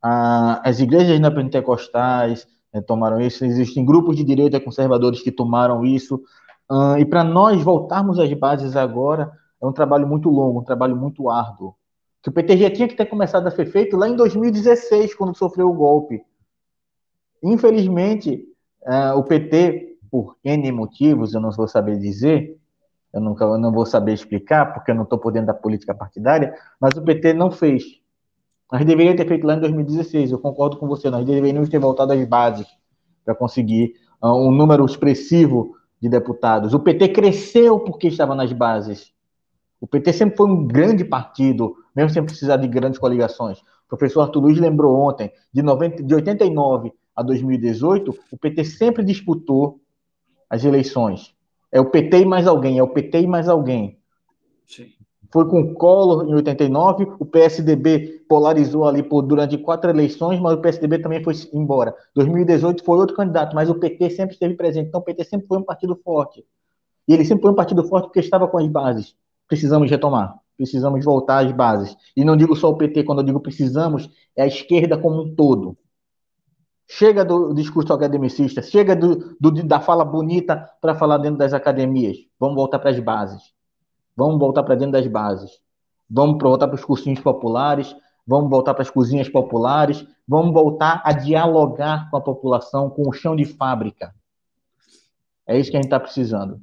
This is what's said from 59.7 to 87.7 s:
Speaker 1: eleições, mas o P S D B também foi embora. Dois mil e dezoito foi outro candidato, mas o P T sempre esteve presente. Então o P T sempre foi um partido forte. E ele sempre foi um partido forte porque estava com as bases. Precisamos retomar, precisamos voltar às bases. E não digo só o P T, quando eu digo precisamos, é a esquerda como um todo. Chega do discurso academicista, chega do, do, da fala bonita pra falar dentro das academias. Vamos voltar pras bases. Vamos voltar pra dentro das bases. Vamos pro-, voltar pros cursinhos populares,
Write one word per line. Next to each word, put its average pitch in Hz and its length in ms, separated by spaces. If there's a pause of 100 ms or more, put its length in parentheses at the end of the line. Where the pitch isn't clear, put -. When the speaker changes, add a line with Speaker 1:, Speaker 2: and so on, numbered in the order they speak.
Speaker 1:
eleições, 165 500
mas 170 140
o 160 40
P 165 120
S 165 100
D 156 80
B 165 120
também 160 240
foi 160 100 (200)
embora. 139 420 (180)
Dois 139 140
mil 165 100
e 175 80
dezoito 170 380
foi 175 160
outro 190 160
candidato, 160 400
mas 156 120
o 170 80
P 170 140
T 175 220
sempre 185 240
esteve 180 180
presente. 160 360
Então 175 120
o - 20
P 175 100
T 175 100
sempre 196 240
foi 196 100
um 190 60
partido 180 400
forte. 151 420 (600)
E 311 60
ele - 120
sempre 208 160
foi 202 100
um 202 40
partido 175 300
forte 185 200
porque - 140
estava 185 280
com 180 120
as 151 80
bases. 131 480 (320)
Precisamos 147 440
retomar, 139 420 (220)
precisamos 135 480
voltar 135 420
às 127 60
bases. 113 440 (200)
E 135 80
não 156 140
digo 156 180
só 156 140
o 156 80
P 156 100
T, 151 160
quando 147 160
eu 139 60
digo 135 160
precisamos, 147 680 (260)
é 135 80
a 139 40
esquerda 165 500
como 160 240
um 156 140
todo. 113 420 (1120)
Chega 202 340
do 170 300
discurso 151 400
academicista, 139 680
chega 196 340
do, 165 440
do, 156 120 (120)
da 151 160
fala 170 240
bonita 160 640 (120)
pra 160 120
falar 151 260
dentro 147 180
das 139 160
academias. 131 640 (200)
Vamos 139 180
voltar 135 240
pras 131 200
bases. 104 420 (760)
Vamos 147 240
voltar 139 240
pra 131 120
dentro 135 180
das 131 140
bases. 104 440 (580)
Vamos 147 280
pro-, 135 120
voltar 135 180
pros 131 160
cursinhos - 360
populares, 135 760 (320)